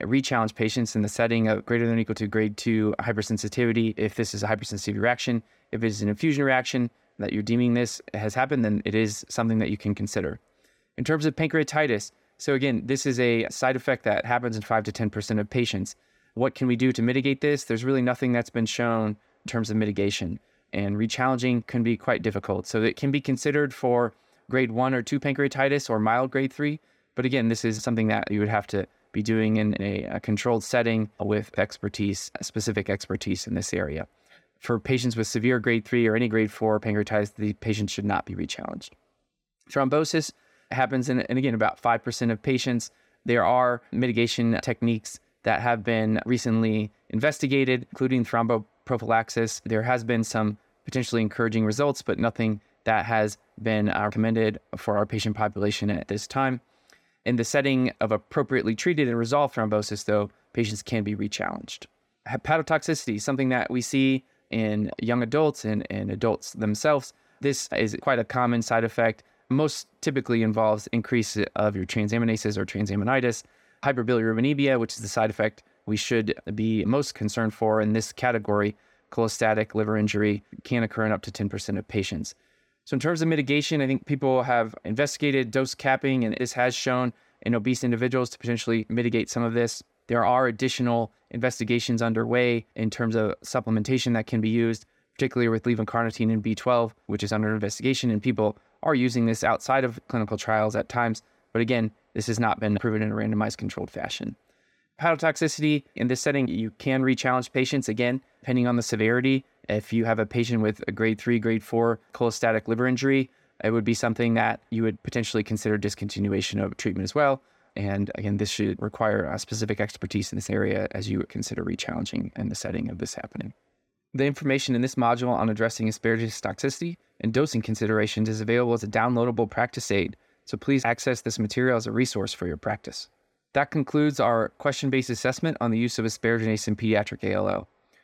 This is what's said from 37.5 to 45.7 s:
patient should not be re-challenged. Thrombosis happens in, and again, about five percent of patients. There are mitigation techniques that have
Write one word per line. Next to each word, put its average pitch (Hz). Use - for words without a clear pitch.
patient 107
should 104
not 101
be 90
re-challenged. -
Thrombosis 147
happens 127
in, 127
and 127
again, 131
about 107
five 117
percent 117
of 107
patients. 127
There 120
are 123
mitigation 117
techniques 117
that 110
have 120